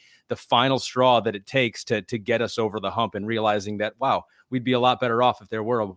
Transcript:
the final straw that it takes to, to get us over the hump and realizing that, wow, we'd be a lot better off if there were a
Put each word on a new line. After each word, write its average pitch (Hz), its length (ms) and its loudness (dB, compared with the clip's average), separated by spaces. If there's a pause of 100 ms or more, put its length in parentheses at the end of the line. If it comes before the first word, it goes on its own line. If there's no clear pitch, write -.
(280)
the 113 80 -4
final 131 420 2
straw 127 420 4
that 104 160 0
it 98 100 -12
takes 123 380 -2
to, 107 180 -2
to 117 160 -8
get 113 240 -2
us 113 160 -4
over 107 220 -2
the 95 100 -4
hump 110 240 -4
and 101 120 -6
realizing 107 520 -2
that, 104 220 -4
wow, 117 240 0 (260)
we'd 127 140 -4
be 127 80 0
a 123 80 2
lot 123 180 4
better 120 240 0
off 120 200 2
if 98 80 -20
there 110 120 -4
were 117 180 -2
a 98 160 -4